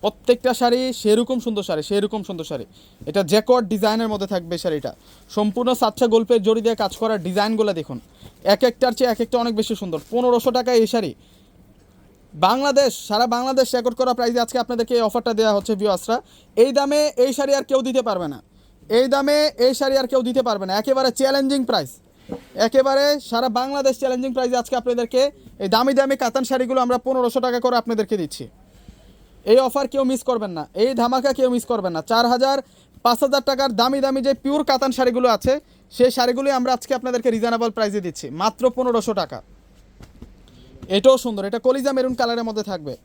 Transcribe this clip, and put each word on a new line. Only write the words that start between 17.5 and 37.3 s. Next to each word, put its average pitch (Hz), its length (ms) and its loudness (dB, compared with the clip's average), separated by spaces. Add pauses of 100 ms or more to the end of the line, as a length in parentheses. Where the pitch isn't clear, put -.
আর 269 120 -4
কেউ 269 180 2
দিতে 262 200 0
পারবে 185 240 -4
না, 131 60 -14 (520)
এই 240 220 4
দামে 277 260 2 (260)
এই 262 140 4
শাড়ি 269 220 0
আর 262 120 -2
কেউ 262 160 2
দিতে 254 200 0
পারবে 202 200 -2
না। - 120 -2
একেবারে 262 280 0 (100)
চ্যালেঞ্জিং 269 500 2
প্রাইস, 175 220 -2 (760)
একেবারে 269 380 4 (260)
সারা 233 180 0 (120)
বাংলাদেশ 269 400 0
চ্যালেঞ্জিং 262 360 -2
প্রাইসে 254 260 0
আজকে 240 180 -4
আপনাদেরকে 240 400 -2 (420)
এই 196 120 -2
দামি 254 240 4
দামি 277 240 2
কাতান 254 280 -2
শাড়িগুলো 254 340 0
আমরা 247 120 0 (100)
পনেরোশো 254 400 0
টাকা 247 180 -2
করে 247 180 2
আপনাদেরকে 220 400 -2
দিচ্ছি। 143 240 -10 (1000)
এই 220 120 8 (100)
অফার 277 240 -2
কেউ 269 180 0
মিস 262 180 -2
করবেন 214 300 -2
না, 151 60 -8 (180)
এই 247 80 2 (100)
ধামাকা 254 380 2
কেউ 262 160 4
মিস 240 160 -2
করবেন 196 260 -2
না। 160 40 -4 (100)
চার 233 220 4
হাজার, 262 240 2 (480)
পাঁচ 240 200 2
হাজার 269 260 2
টাকার 269 200 0 (100)
দামি 262 240 2
দামি 269 220 0
যে 277 60 2 (120)
পিওর 294 260 0
কাতান 269 260 2
শাড়িগুলো 247 400 2
আছে, 254 160 0 (400)
সেই 247 240 4
শাড়িগুলোই 262 420 0
আমরা 247 180 0
আজকে - 220 -6
আপনাদেরকে 247 360 -2